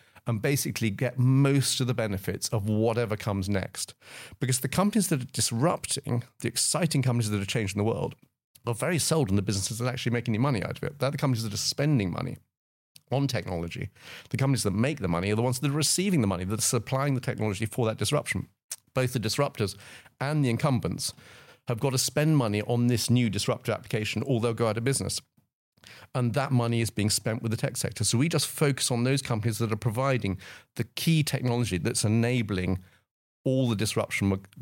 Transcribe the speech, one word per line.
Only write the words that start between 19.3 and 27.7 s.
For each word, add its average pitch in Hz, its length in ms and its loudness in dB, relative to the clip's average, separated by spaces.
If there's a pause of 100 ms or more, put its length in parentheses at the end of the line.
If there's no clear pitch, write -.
and 147 240 2
the 123 60 4
incumbents 113 640 0 (540)
have 110 120 -2
got 139 100 2
to 131 80 0
spend 151 380 2
money 107 260 2
on 120 240 2
this 120 240 2
new 120 180 6
disruptor 104 440 -2
application, 107 500 -4
or 120 180 0
they'll 117 140 0
go 113 140 2
out 107 80 0
of 117 80 -2
business. 95 360 -2 (920)
And 123 200 2
that 139 180 0
money 117 280 4
is 110 100 0
being 104 200 0
spent - 320 -2
with 110 80 -2
the 110 60 0
tech 127 200 -4